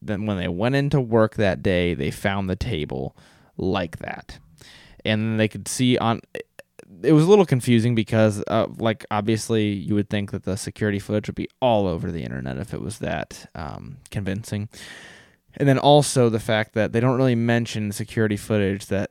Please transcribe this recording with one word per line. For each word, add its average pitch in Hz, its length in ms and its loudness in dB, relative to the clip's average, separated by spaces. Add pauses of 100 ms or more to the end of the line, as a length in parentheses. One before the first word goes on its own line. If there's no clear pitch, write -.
then 104 240 -6
when 104 100 -2
they 90 120 -4
went 107 260 -2
into 143 260 2
work 113 360 2
that 95 260 0
day, 87 320 2
they 69 160 -2
found 98 400 -2
the 92 60 -2
table 73 600 -6 (400)
like 92 440 -2
that. - 380 -12 (680)
And 110 340 0
they 110 80 4
could 98 200 -12
see 123 280 2
on, 113 240 0 (800)
it 135 100 6
was 151 120 8
a 170 40 2
little 196 180 8
confusing 120 480 2
because, 110 540 2
uh, 110 180 0 (120)
like, 110 320 -2
obviously 107 580 0
you 101 260 -4
would 101 160 0
think 101 220 -4
that 95 120 -8
the 95 120 -4
security 104 420 -4
footage 107 300 -4
would 98 60 -6
be - 140 -6 (120)
all 107 260 4
over 87 240 -2
the 82 120 -6
internet 64 360 -6
if - 160 -10
it - 60 -6
was 65 180 -10
that, - 560 -8
um, 76 440 -12 (120)
convincing. 104 580 -6 (880)
And 143 140 0
then 131 100 6
also 139 500 6
the 110 120 0
fact 107 340 -2
that 104 180 0
they 117 80 0
don't 127 160 2
really 127 180 4
mention 117 580 0
security 107 440 -2
footage 101 500 0
that, 98 240 -4